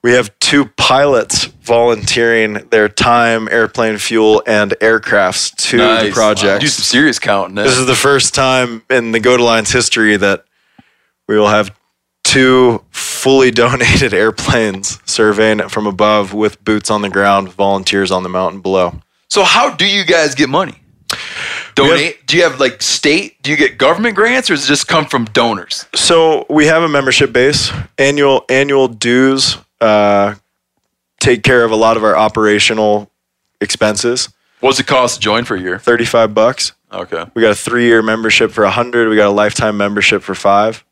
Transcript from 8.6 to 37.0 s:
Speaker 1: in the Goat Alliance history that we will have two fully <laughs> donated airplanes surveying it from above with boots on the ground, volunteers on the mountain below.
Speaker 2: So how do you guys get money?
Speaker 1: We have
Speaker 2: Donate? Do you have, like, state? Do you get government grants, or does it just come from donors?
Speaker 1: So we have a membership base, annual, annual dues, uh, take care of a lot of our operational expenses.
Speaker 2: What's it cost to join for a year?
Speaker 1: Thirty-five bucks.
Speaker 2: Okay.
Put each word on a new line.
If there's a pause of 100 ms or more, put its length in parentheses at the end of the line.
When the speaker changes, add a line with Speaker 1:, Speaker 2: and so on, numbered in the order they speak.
Speaker 1:
in
the
Goat
Alliance
history
that (840)
we
will
have (500)
two
fully
<laughs>
donated
airplanes
surveying
it
from
above
with
boots
on
the
ground,
volunteers
on
the
mountain
below. (280)
Speaker 2:
So
how
do
you
guys
get
money? (360)
Speaker 1:
We
have
Speaker 2:
Donate?
Do
you
have,
like,
state?
Do
you
get
government
grants,
or
does
it
just
come
from
donors?
Speaker 1:
So
we
have
a
membership
base, (260)
annual,
annual
dues, (240)
uh, (840)
take
care
of
a
lot
of
our
operational (480)
expenses. (320)
Speaker 2:
What's
it
cost
to
join
for
a
year?
Speaker 1:
Thirty-five
bucks. (220)
Speaker 2:
Okay.